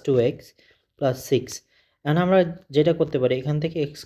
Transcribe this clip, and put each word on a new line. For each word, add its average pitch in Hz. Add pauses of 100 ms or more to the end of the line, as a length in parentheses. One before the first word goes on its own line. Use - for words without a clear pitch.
টু 139 (140)
এক্স - (520)
প্লাস 127 (120)
সিক্স। - (540)
এখন 151
আমরা 190 (360)
যেটা 156
করতে 151
পারি, 127
এখান 147
থেকে 165
এক্স 147